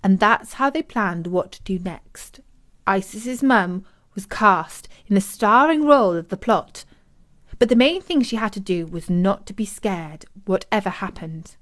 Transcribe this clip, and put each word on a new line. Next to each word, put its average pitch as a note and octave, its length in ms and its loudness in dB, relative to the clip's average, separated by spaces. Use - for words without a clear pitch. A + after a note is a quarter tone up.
And F#3+ 140 4
that's - 340 2
how C#4 160 0
they D#4+ 240 -6
planned F3 340 -4
what F3+ 260 -4
to - 100 -20
do F#3+ 160 -4
next. - 600 -14
Isis's G#3 560 -4
mum F#3+ 440 0
was G3 100 -12
cast - 640 0
in G3+ 80 2
the F#3+ 60 4
starring D4 500 4
role B3 320 6
of E3 100 -6
the - 180 -8
plot. - 380 -2
But A#3 120 4
the A#3+ 180 6
main F4+ 140 -2
thing D#4 200 0
she A#3 140 -2
had G#3+ 180 -4
to G3 200 -10
do E3+ 120 -2
was E3 240 -12
not F3+ 360 0
to - 80 -16
be G#3+ 120 -4
scared, E3 600 -8
whatever G3 440 -2
happened. D#3+ 720 -12